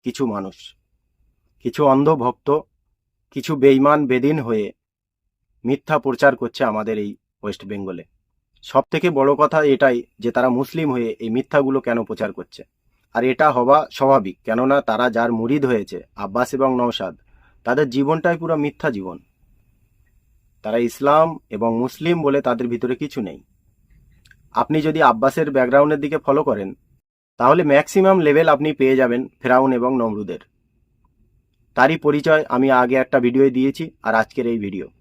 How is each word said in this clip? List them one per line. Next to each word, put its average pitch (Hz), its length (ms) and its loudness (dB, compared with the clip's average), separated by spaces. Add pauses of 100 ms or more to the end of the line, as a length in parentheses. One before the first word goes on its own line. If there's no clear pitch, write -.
কিছু 131 180 -6 (100)
মানুষ, 95 240 -10 (1080)
কিছু 123 200 -4
অন্ধ 139 220 4 (160)
ভক্ত, - 260 -4 (840)
কিছু 139 200 -8
বেঈমান 139 520 4
বেদিন 127 320 0
হয়ে 110 260 -4 (1000)
মিথ্যা 139 340 -2
প্রচার 135 360 2
করছে - 280 -8
আমাদের 107 340 -4
এই 104 140 -6 (300)
ওয়েস্ট 104 240 -10
বেঙ্গলে। 95 380 -10 (600)
সব - 280 -2
থেকে 175 180 -2
বড় 139 260 2
কথা 151 240 0 (140)
এটাই 127 240 2 (220)
যে 117 120 -4
তারা 127 180 0
মুসলিম 139 420 -4
হয়ে 120 180 -2 (100)
এই 113 100 -8
মিথ্যাগুলো 135 520 -2
কেন 117 220 -4
প্রচার 104 300 -8
করছে। - 280 -18 (540)
আর 117 80 0
এটা 131 280 2
হওয়া 127 260 2 (140)
স্বাভাবিক, 117 440 0 (100)
কেননা 127 360 0
তারা 113 280 -2
যার 117 220 -2
মুরিদ 120 340 -2
হয়েছে, 104 320 -4 (180)
আব্বাস 104 380 -4
এবং 135 240 0
নওশাদ, 113 360 -4 (520)
তাদের 135 240 0
জীবনটাই 156 520 -2
পুরো 160 220 -2
মিথ্যা 147 260 -4
জীবন। 95 280 -10 (1500)
তারা 107 140 -4
ইসলাম 143 500 2 (220)
এবং 113 200 -4 (100)
মুসলিম 156 360 -4 (100)
বলে 143 160 2
তাদের 120 260 -2
ভিতরে 120 280 -4
কিছু 139 260 -8
নেই। 87 180 -10 (1160)
আপনি 147 260 0
যদি 156 200 -2
আব্বাসের 135 500 2
ব্যাকগ্রাউন্ডের 139 520 2
দিকে 147 220 -4
ফলো 143 180 2
করেন, 101 260 -4 (680)
তাহলে 151 240 4
ম্যাক্সিমাম 185 560 4
লেভেল 156 300 4
আপনি 147 240 2
পেয়ে 131 280 2
যাবেন 123 200 0 (200)
ফেরাউন 131 320 4
এবং 123 180 -2 (100)
নমরুদের। 104 400 -6 (1400)
তারই 147 200 2
পরিচয় 151 520 2
আমি 131 220 0
আগে 127 240 2
একটা 131 240 0
ভিডিওয়ে 123 380 2
দিয়েছি, 135 260 -2 (200)
আর 110 120 -2
আজকের 113 320 -2
এই 117 120 -4
ভিডিও। 98 280 -8 (140)